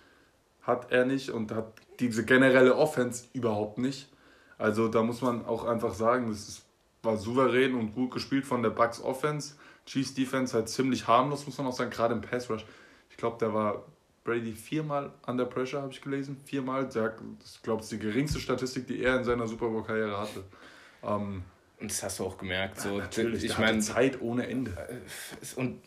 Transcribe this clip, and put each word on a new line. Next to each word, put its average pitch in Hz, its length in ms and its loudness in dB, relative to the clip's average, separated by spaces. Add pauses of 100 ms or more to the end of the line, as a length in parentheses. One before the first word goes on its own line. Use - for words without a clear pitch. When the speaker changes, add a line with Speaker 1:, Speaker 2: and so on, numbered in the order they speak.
(600)
Speaker 1:
Hat 120 300 -2
er 127 140 6
nicht 135 260 -2
und 110 200 -4
hat 110 200 -4 (280)
diese 117 260 2
generelle 127 500 8
Offense 127 480 2 (100)
überhaupt 107 460 0
nicht. 135 300 -4 (500)
Also 110 280 2
da 113 140 2
muss 117 200 0
man 117 240 0
auch 113 200 -2
einfach 113 300 0
sagen, 117 340 2
das 101 180 -6
ist, - 140 -14 (400)
war 110 160 2
souverän 127 560 4
und 110 220 -2
gut 127 160 0
gespielt 135 340 -2
von 120 160 0
der 110 80 4
Bucks 113 320 0
Offense. - 540 -2 (320)
Chiefs 135 260 -2
Defense 131 400 0
halt 113 160 2
ziemlich 127 380 0
harmlos, 139 400 4
muss - 100 -10
man 143 80 -2
auch 127 80 -2
sagen, 123 160 -2
gerade 117 240 2
im 110 80 -4
Pass 120 300 -4
Rush. 110 140 -6 (440)
Ich - 80 -20
glaub, 117 220 -2
da 110 120 0
war 104 320 0 (420)
Brady 117 280 -2
viermal 147 580 -4 (140)
under 127 200 0
pressure, 139 360 -4
hab 135 100 -8
ich - 100 -16
gelesen. 139 440 -6
Viermal, 131 440 -2
der 113 140 0
hat, 110 100 0 (300)
ich - 200 -20
glaub, 113 160 0
das - 120 -10
ist - 20 -8
die 107 120 -4
geringste 139 340 0
Statistik, 127 460 -2
die 117 160 -4
er 127 160 4
in 120 60 0
seiner 120 240 0
Super 113 220 -2
Bowl-Karriere 110 500 -2
hatte. 104 240 -8 (600)
Ähm, 101 400 -2 (360)
Speaker 2:
Und 107 120 -6
das - 120 -4
hast 95 160 -6
du 101 60 -2
auch 92 120 -6
gemerkt, 95 400 -4
Speaker 1:
ja, - 60 -8
Speaker 2:
so, 101 160 -2
Speaker 1:
natürlich, 113 440 -2
Speaker 2:
ich 113 120 -2
Speaker 1:
der - 20 -4
hatte 110 160 4
Speaker 2:
mein, 110 80 2
Speaker 1:
Zeit 113 400 2
ohne 117 260 -2
Ende. 117 240 -4
Speaker 2:
äh, 80 240 -10 (460)
es, - 140 -12
und, 127 320 -4